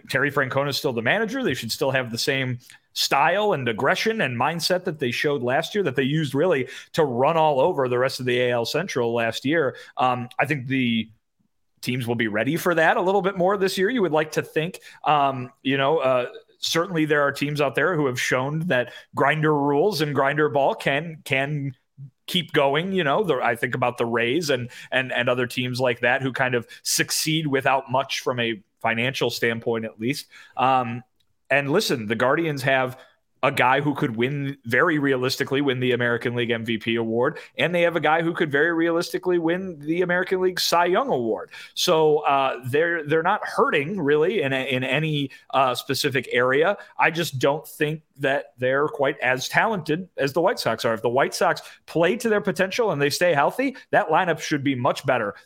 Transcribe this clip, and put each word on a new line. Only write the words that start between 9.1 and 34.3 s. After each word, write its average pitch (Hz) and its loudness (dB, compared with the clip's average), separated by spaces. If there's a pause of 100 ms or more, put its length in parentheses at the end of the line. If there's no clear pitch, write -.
last 117 -2
year. 143 0 (220)
Um, 123 0 (100)
I 143 0
think 135 -2
the 120 0 (720)
teams 123 -4
will 117 0
be 113 0
ready 113 0
for 170 0
that 165 4
a 226 0
little 190 2
bit 196 -2
more 185 2
this 185 -2
year, 190 2
you 254 0
would 160 0
like 156 0
to 156 -2
think. 160 -4 (240)
Um, 139 2 (100)
you 135 0
know, 139 2
uh, 131 2 (320)
certainly 170 -2
there 147 2
are 143 2
teams 147 -2
out 135 0
there 160 0
who 151 0
have 123 -4
shown 143 -2
that 151 0 (200)
grinder 151 2
rules 147 2
and 147 -2
grinder 147 2
ball 143 2
can, 156 -4
can 139 -2 (500)
keep 170 -4
going. 151 2
You 185 2
know, 151 2
the, 156 0
I 117 0
think 127 -4
about 123 -2
the 120 0
Rays 120 0
and, 123 -2 (220)
and, 127 -2
and 123 0
other 123 0
teams 123 -6
like 123 0
that 127 0
who 131 -4
kind 127 0
of 117 -2 (140)
succeed - -2
without 135 0
much 131 -2
from 123 -4
a 117 -2 (220)
financial 120 -2
standpoint, 117 -4
at 104 -14
least. 120 -4 (320)
Um, 123 0 (460)
and 139 0
listen, 151 -2
the 113 -2
Guardians 143 0
have 131 0 (460)
a 139 2
guy 131 2
who 147 0
could 131 -2
win, 139 -2